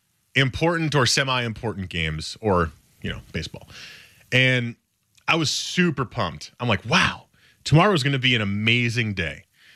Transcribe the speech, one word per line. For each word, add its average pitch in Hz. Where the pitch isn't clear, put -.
important 156
or 139
semi-important 117
games 80
or, 87
you 95
know, -
baseball. -
And 127
I 151
was 156
super 165
pumped. 85
I'm 123
like, 101
"Wow, -
tomorrow's 170
gonna 139
be 127
an 113
amazing 110
day." 82